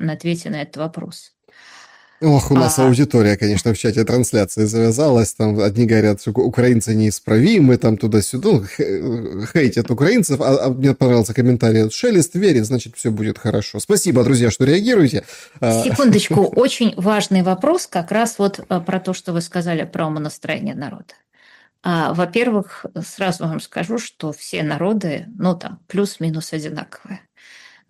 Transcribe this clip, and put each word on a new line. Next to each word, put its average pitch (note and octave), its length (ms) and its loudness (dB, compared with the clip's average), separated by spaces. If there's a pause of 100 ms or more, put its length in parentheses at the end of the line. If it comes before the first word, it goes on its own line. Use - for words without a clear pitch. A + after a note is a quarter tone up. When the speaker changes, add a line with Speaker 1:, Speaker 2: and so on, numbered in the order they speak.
Speaker 1:
на D#3+ 120 -4
ответе E3+ 360 -6
на D3+ 120 -8
этот D3 160 -14
вопрос. E3 560 -12 (880)
Speaker 2:
Ох, D3 300 4
у C3+ 40 4
нас B2+ 220 2
Speaker 1:
А C3+ 80 2
Speaker 2:
аудитория, A#2+ 520 4
конечно, G#2 360 0
в G2 40 -2
чате A2 260 0
трансляции A2 640 0
завязалась. A2+ 680 2
Там G#2+ 260 0
одни G#2 240 2
говорят, G#2+ 340 2
что - 120 -6
ук-, B2+ 120 0
украинцы A#2+ 500 2
неисправимы, A#2+ 840 4
там A2+ 180 2
туда-сюда, A2 540 0
ну, C#3+ 120 4
х-, - 220 -6
э, G2 680 -6
хейтят A#2+ 360 2
украинцев. D3 520 2
А, C3 240 2
а C3+ 40 0
мне C3 240 2
понравился A#2+ 400 2
комментарий A#2+ 520 4
от G#2+ 80 -4
Шелест: G#3 420 2
"Верит, E3 300 2
значит, A#2 320 -6
всё A#2 140 -2
будет G#2+ 260 -4
хорошо". G#2+ 420 -4
Спасибо, D3+ 460 2
друзья, A#2+ 260 2
что - 140 0
реагируете. E3+ 580 2 (380)
А A2+ 200 2
Speaker 1:
Секундочку, G#3 600 2
Speaker 2:
<laughs> - 140 0
Speaker 1:
очень A#3 420 2
важный G3 440 0
вопрос F#3 460 0
как E3+ 240 -6
раз A3+ 260 -2
вот, G3+ 300 -2
э, F3+ 140 -2
про F#3+ 180 -4
то, F#3 140 -6
что - 180 -10
вы E3+ 80 -2
сказали E3+ 460 -4
про E3 220 -6
умонастроение D3+ 680 -8
народа. - 380 -14 (680)
А, E3 320 -2
во-первых, G3 720 -2 (160)
сразу F3 440 -6
вам D#3+ 160 -6
скажу, F#3+ 360 -8
что D#3 360 -10
все - 280 -10
народы, E3 640 -4 (100)
ну, F3 180 0
там, - 320 -16
плюс-минус E3 640 -4
одинаковые. - 720 -12 (680)